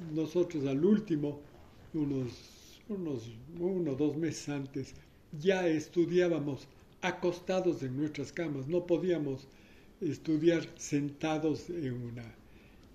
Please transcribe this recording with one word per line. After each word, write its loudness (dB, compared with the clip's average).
nosotros 0
al 2
último, 4
unos, -4
unos -4
uno 0
o -2
dos 2
meses -2
antes, -4
ya 4
estudiábamos 2
acostados 0
en -4
nuestras -4
camas. -4
No 0
podíamos 0
estudiar 2
sentados 0
en -2
una, -10